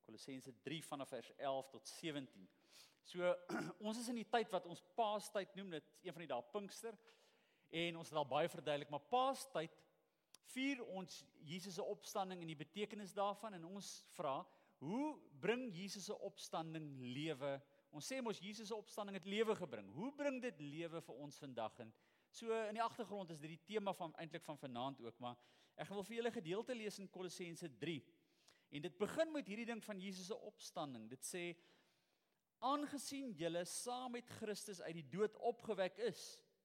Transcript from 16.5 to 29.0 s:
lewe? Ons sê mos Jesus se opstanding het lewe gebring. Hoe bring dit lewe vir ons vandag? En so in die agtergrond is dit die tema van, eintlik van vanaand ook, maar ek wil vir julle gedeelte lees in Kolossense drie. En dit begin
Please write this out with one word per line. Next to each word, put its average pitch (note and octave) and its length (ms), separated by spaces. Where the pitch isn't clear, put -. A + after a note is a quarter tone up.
lewe? C#3 540
Ons D3 220
sê C4 100
mos A3+ 160
Jesus G#3 320
se A3+ 60
opstanding G3+ 420
het E3+ 80
lewe G#3+ 320
gebring. A#2+ 380
Hoe A3 180
bring C#4+ 280
dit G#3 200
lewe D#3+ 400
vir B2+ 240
ons C#3+ 160
vandag? A#2 400
En A2+ 80
so A3+ 240
in G#3 80
die A3+ 80
agtergrond G3 500
is D3 80
dit D#3 140
die - 60
tema G3+ 220
van, E3 240
eintlik E3 260
van D3 140
vanaand B2+ 460
ook, A2+ 180
maar A#2+ 140
ek D#3+ 100
wil G3 160
vir A3+ 140
julle A#3 140
gedeelte A3+ 420
lees G#3+ 260
in F#3 80
Kolossense E3+ 600
drie. D3 220
En D3 80
dit F3 160
begin D#4+ 340